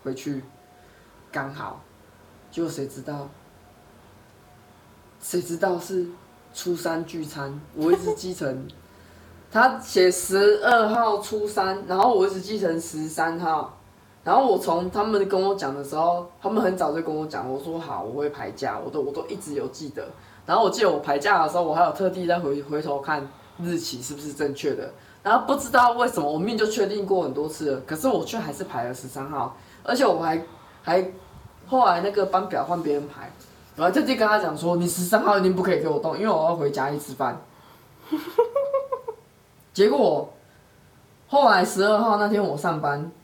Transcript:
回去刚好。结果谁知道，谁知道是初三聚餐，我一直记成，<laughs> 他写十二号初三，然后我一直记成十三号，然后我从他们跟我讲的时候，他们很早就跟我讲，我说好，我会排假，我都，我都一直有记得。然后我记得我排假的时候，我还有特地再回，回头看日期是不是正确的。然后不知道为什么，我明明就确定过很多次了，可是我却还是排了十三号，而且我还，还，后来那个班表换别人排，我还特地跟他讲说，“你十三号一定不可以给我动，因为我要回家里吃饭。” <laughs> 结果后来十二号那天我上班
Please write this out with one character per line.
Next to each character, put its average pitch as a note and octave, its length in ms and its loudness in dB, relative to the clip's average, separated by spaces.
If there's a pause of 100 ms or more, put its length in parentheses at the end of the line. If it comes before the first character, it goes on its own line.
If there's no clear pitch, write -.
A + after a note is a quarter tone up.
回 C3 120 -6
去 C3+ 280 -8 (880)
刚 C3+ 220 -8
好。 A#2+ 260 -12 (680)
结 E3 140 -4
果 D#3 80 -4
谁 C#3 160 -8
知 C3+ 160 -14
道， C#3+ 240 -10 (1900)
谁 - 180 -2
知 E3+ 180 -6
道 F3+ 200 0
是 F3+ 300 -4 (480)
初 F3 200 -4
三 E3 300 -4
聚 D#3+ 180 -10
餐， C#3+ 380 -10 (140)
我 D#3 160 2
一 - 60 4
直 G#3 180 -4
记 F#3 180 -8
成， C3+ 340 -6 (340)
<laughs> - 500 -20
他 A#3+ 280 4
写 F#3 300 4
十 G3+ 540 4
二 A3+ 240 6
号 G#3+ 320 2
初 G#3 260 -4
三， G3 400 -2
然 F3+ 140 0
后 A#3 160 6
我 F#3 100 6
一 G3+ 40 2
直 F#3+ 100 -6
记 G#3 180 -6
成 E3+ 220 0
十 D#3 300 -8
三 E3 280 -2
号， D#3+ 400 -2 (460)
然 F3 100 2
后 C4 140 6
我 G3+ 100 4
从 F3 320 -2
他 G#3 140 -2
们 G#3 240 2
跟 G3 140 2
我 G3 120 2
讲 C#3 220 -4
的 C#3+ 80 -8
时 C3+ 100 -10
候， F3 320 0 (160)
他 G3 80 -4
们 G#3+ 140 0
很 F#3 140 0
早 D3+ 160 0
就 E3 80 -4
跟 D#3 120 -4
我 D#3 140 -4
讲， B2+ 240 -8
我 C3+ 80 -4
说 D#3+ 180 -8
好， A2 240 -8
我 G#2+ 120 -8
会 D3 160 -2
排 A2+ 220 -10
假， G#2+ 300 -6
我 - 80 -8
都， A3+ 120 -4
我 C#3 100 -2
都 D3+ 160 -8
一 - 80 -8
直 D3+ 180 -10
有 C3 140 -4
记 D3 220 -10
得。 G#2+ 180 -10 (380)
然 F3 120 4
后 A3+ 60 6
我 F#3+ 60 4
记 - 140 0
得 F#3+ 60 6
我 D3+ 100 2
排 C#3+ 200 0
假 G3 240 4
的 D3 60 2
时 F3 80 0
候， F3 60 4
我 D#3 120 0
还 E3+ 80 6
有 E3+ 80 4
特 F#3+ 180 0
地 F3+ 160 -4
再 F3 140 4
回， C#3+ 220 -2
回 D3 200 -4
头 C#3+ 200 -2
看 C#3+ 260 -4 (340)
日 E3+ 160 -2
期 B2 240 -8
是 D3 120 -10
不 C#3+ 80 -12
是 D3+ 100 -10
正 C#3 240 -2
确 C#3 180 -2
的。 - 160 -6 (320)
然 A3 160 4
后 A#3+ 80 2
不 D4 140 0
知 - 100 -8
道 B3 220 6
为 A#3+ 160 2
什 F3+ 140 -2
么， D3 100 0
我 D#3 60 -2
明 F3 100 0
明 A#3 100 -2
就 G#3+ 80 2
确 G#3+ 220 0
定 G3+ 180 -2
过 F#3 180 2
很 C3 100 -4
多 D3+ 160 -2
次 D3+ 220 -2
了， C3 140 -2
可 - 80 -6
是 D#3 140 -2
我 B3 160 2
却 - 140 -8
还 D3+ 160 -6
是 A2+ 100 -10
排 B2 220 -6
了 B2 80 -6
十 C3 120 -14
三 C3+ 240 -10
号， C3+ 280 -6 (260)
而 - 100 -2
且 C4 120 4
我 E3 160 2
还， E3 200 0 (400)
还， F#3 300 0 (560)
后 B3+ 180 4
来 F3 140 4
那 G3 100 -2
个 G3 180 0
班 F#3+ 200 0
表 C#3+ 160 -2
换 F3 180 -4
别 D3+ 120 0
人 C#3+ 160 -2
排， - 200 -16 (460)
我 D3+ 80 -2
还 F#3 80 6
特 D4 100 2
地 B3+ 140 0
跟 A3 100 2
他 G#3+ 140 4
讲 D#3 180 -2
说 E3+ 200 0
，“你 F3 100 2
十 F3 140 -2
三 - 200 4
号 G#3 160 4
一 F#3+ 60 2
定 F3+ 100 4
不 F3+ 80 0
可 F#3 140 2
以 D3 60 0
给 D#3+ 80 -2
我 C#3+ 100 0
动， D#3 180 -4
因 G3 60 -4
为 A3 60 0
我 G#3 160 2
要 E3+ 100 2
回 C#3+ 160 0
家 D3 180 -2
里 D3 80 -4
吃 C#3+ 140 -10
饭。” B2+ 260 -4 (720)
<laughs> D4+ 80 -2 (1600)
结 G3+ 160 6
果 C4 400 2 (1000)
后 C4 200 6
来 F#3+ 140 6
十 F#3+ 220 0
二 G#3 120 4
号 G#3 200 2
那 G#3 100 2
天 G#3 160 2
我 E3+ 140 -2
上 D#3+ 240 -2
班 D3 280 -4 (140)